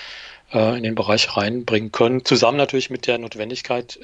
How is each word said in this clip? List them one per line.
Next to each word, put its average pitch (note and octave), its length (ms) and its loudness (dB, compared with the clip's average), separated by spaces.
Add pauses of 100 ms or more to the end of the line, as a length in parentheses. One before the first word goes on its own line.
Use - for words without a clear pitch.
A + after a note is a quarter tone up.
(520)
äh, A2+ 240 2
in A#2+ 60 -6
den A2+ 120 -2
Bereich G#2+ 400 0
reinbringen A2 580 -2
können. B2 340 2
Zusammen B2+ 320 4
natürlich C3+ 320 0
mit B2+ 160 -8
der A#2+ 100 2
Notwendigkeit, A#2 880 -8